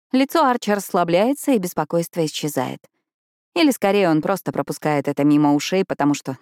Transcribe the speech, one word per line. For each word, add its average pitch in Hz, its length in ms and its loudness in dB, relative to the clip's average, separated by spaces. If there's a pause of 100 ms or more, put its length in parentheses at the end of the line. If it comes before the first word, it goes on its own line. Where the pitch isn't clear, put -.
(140)
Лицо 277 320 2
Арчи 240 280 0
расслабляется, 196 800 0
и 247 60 4
беспокойство 170 680 -4
исчезает. 135 540 -6 (760)
Или, 320 160 4
скорее, 202 380 2
он 156 120 2
просто 180 320 -4
пропускает 147 560 -2
это 143 160 0
мимо 147 280 4
ушей, 185 320 0
потому 143 280 0
что 139 280 -6